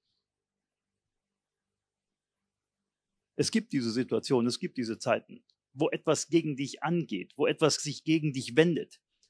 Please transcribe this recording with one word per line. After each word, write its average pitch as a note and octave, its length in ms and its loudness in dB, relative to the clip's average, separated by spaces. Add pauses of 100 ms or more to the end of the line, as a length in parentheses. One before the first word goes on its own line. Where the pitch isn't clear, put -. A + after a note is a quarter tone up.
(3250)
Es - 160 0
gibt A3 220 0
diese A#2+ 180 0
Situation, A#2+ 560 0
es A#2+ 120 -2
gibt - 180 -8
diese A2+ 200 -4
Zeiten, - 460 -4 (300)
wo D3 160 0
etwas - 400 -2
gegen D3+ 260 2
dich C3+ 260 -8
angeht, D#3 540 -4
wo C#3+ 100 0
etwas C#3+ 300 2
sich - 280 -8
gegen D#3 300 0
dich A#2+ 220 -6
wendet. D#3+ 460 2 (280)